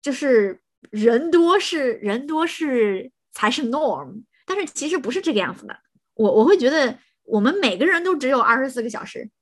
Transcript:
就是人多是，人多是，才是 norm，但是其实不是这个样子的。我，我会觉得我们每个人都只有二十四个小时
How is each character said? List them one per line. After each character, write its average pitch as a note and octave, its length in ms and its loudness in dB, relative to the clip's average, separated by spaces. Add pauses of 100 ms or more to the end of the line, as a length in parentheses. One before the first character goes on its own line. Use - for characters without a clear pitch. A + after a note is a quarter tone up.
就 C#4+ 100 -4
是 A#3 500 0 (280)
人 A#3 400 2
多 F4 280 6
是， C#4+ 360 -2
人 A3 320 -4
多 D#4 200 0
是， B3 640 -2 (220)
才 - 180 0
是 B3 200 -4
norm， A3 540 -4 (200)
但 F#4+ 140 -6
是 F4+ 80 -6
其 - 220 -8
实 E4+ 100 -2
不 B3 120 -4
是 F#4+ 120 -4
这 D#4+ 100 -2
个 G#3 60 0
样 F3+ 180 -4
子 - 100 -20
的。 - 80 -16 (400)
我， G#3 160 2
我 A3 140 6
会 F#4 140 6
觉 B3+ 100 2
得 C#4 300 0 (240)
我 G#3+ 180 -2
们 C4 140 2
每 A#3 240 0
个 C4+ 80 2
人 F4 180 2
都 F#4 100 0
只 B3+ 140 -2
有 C4+ 100 2
二 A#3 240 2
十 C4+ 60 -4
四 A#3+ 140 -8
个 A3+ 80 -6
小 G#3 140 -10
时 - 260 -16 (120)